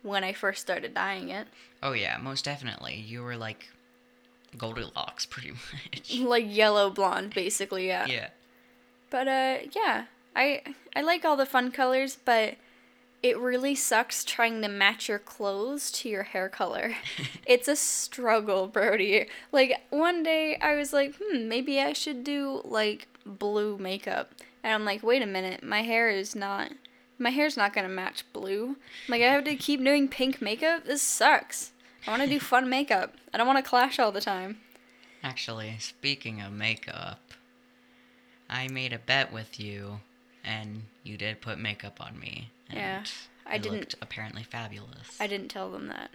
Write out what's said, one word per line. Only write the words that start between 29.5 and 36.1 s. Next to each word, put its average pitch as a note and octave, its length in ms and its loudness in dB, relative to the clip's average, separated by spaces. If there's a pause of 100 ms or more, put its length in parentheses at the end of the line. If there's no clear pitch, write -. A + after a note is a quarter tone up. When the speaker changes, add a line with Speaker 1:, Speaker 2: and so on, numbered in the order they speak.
Speaker 1:
keep C#4 260 0
doing C#4 260 6
pink C4 340 0
makeup? D#4 420 0
This C#4 160 -2
sucks. - 720 4 (340)
I G#3+ 40 -4
wanna B3+ 160 2
do C#4+ 120 2
fun B3+ 300 4
makeup. B3+ 460 0 (180)
I G3+ 60 -2
don't A#3 80 4
wanna C4+ 160 6
clash C4 360 4
all A3 140 6
the G3 80 -2
time. G3 400 -4 (640)
Speaker 2:
Actually, A2 560 -6
speaking A2+ 640 -6